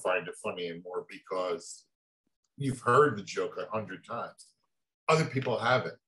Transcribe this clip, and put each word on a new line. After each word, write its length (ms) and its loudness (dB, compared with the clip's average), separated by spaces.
find 260 0
it 60 -10
funny 240 -4
anymore 400 -8
because 800 -6
you've 240 -4
heard 360 6
the 60 -8
joke 360 -4
a 120 -8
hundred 320 -6
times. 440 -10
Other 180 6
people 340 0
haven't. 340 2